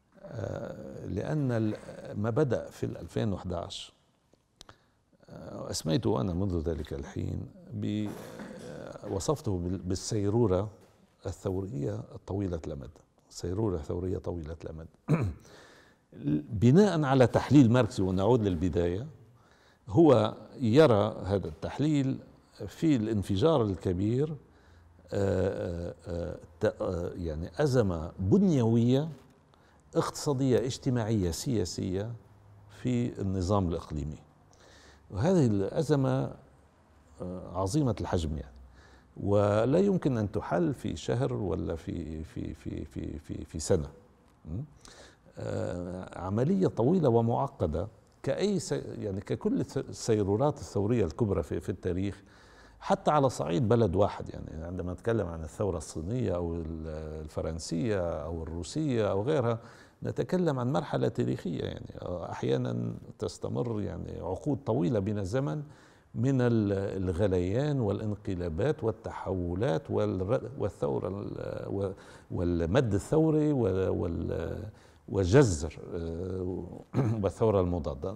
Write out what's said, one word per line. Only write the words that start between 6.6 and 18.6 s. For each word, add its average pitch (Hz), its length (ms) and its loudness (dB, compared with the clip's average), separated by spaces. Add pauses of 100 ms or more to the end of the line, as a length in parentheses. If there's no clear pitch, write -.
الحين 92 540 -6 (260)
ب-، 104 360 -2 (560)
آه، - 480 -12
وصفته 98 460 0
بال-، 90 200 -2
بالسيرورة 101 920 2 (560)
الثورية 104 720 -4 (260)
طويلة 92 400 -4
الأمد، 71 240 -10 (380)
سيرورة 92 500 -2
ثورية 90 400 -4
طويلة 82 460 -8
الأمد. 80 220 -12 (240)
<clears throat> 151 160 0 (1400)
بناء 165 400 8
على 131 240 8
تحليل 120 460 8
ماركسي، 117 300 4
ونعود 95 400 4
للبداية، 87 640 0 (800)